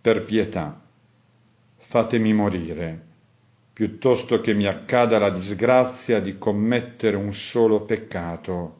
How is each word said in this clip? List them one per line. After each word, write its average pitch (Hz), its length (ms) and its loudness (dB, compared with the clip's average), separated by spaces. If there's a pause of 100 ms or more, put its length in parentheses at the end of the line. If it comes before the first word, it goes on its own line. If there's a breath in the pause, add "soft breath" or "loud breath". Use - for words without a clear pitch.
Per 110 240 2
pietà, 92 560 -4 (960)
fatemi 113 560 0
morire, 85 720 -2 (720)
piuttosto 117 640 0
che 110 140 0
mi 101 100 2
accada 113 540 2
la 101 100 4
disgrazia 107 920 0
di 95 180 -8
commettere 110 800 -2
un 101 180 -6
solo 110 480 2
peccato. 87 960 -6